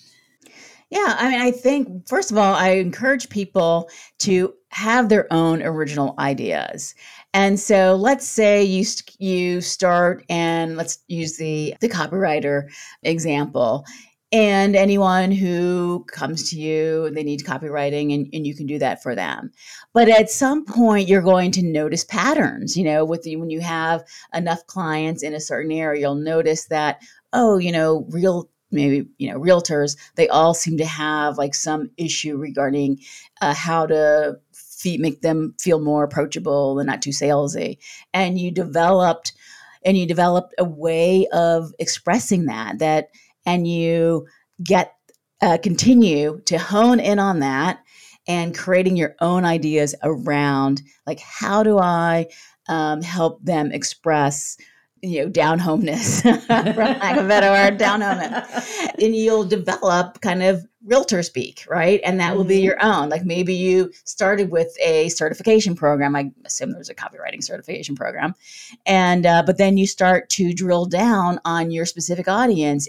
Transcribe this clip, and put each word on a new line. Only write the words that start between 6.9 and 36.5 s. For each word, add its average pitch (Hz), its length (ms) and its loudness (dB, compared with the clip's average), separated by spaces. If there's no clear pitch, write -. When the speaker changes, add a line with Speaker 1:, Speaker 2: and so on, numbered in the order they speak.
Speaker 1:
And 196 260 2
so 190 360 4
let's 254 320 0
say 208 360 4
you 190 220 0
st-, - 340 -10
you 180 420 -2
start, 175 680 0
and 165 480 -2
let's 165 300 -8
use 160 300 -8
the, 156 420 -6
the 240 100 0
copywriter 151 800 -2
example, 143 800 -2
and 202 400 4
anyone 190 560 2
who 175 800 0
comes 156 380 -6
to 165 100 -8
you, 156 520 -2
they 156 120 -6
need 147 220 -6
copywriting, 147 680 -4
and, 143 200 -4
and 156 120 -8
you 147 80 -6
can 147 120 -12
do 147 140 -6
that 131 220 -4
for 127 140 -8
them. 73 340 -8
But 233 160 6
at 220 200 6
some 285 360 -2
point, 214 420 2
you're 190 140 4
going 185 300 4
to 185 120 0
notice 160 400 -2
patterns, 220 720 -2
you 180 80 0
know, 156 220 2
with 165 180 -4
the, 160 140 -10
when 165 120 -8
you 160 120 -6
have 165 420 -4
enough 170 340 -4
clients 160 560 -4
in 151 100 -6
a 151 60 -8
certain 151 320 -6
area, 156 300 -2
you'll 143 140 0
notice 160 500 -2
that, 151 340 -2
oh, 226 260 4
you 180 140 0
know, 160 380 0
real, 175 400 0
maybe, 143 360 0
you 131 120 -6
know, 131 80 -8
realtors, 156 560 2
they 165 120 4
all 160 260 4
seem 165 260 -4
to 156 60 -2
have, 151 520 -4
like, 143 180 -4
some 156 400 -4
issue 156 400 -6
regarding, 139 640 -2
uh, 147 140 0
how 165 320 -2
to 151 500 2
fe-, - 460 -8
make 151 240 -2
them 160 400 -2
feel 165 180 2
more 147 240 0
approachable 143 760 -2